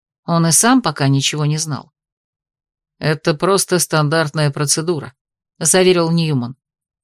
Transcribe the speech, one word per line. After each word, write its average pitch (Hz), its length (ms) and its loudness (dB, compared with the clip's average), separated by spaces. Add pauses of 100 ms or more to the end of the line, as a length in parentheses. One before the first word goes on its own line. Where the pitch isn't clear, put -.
(260)
Он 165 200 2
и 165 60 2
сам 240 300 4
пока 151 260 -2
ничего 139 380 0
не 151 100 -2
знал. 151 360 -10 (1080)
«Это 151 360 -2
просто 180 440 0
стандартная 156 720 0
процедура», 147 640 -4 (440)
заверил 175 520 4
Ньюман. 151 460 -2 (480)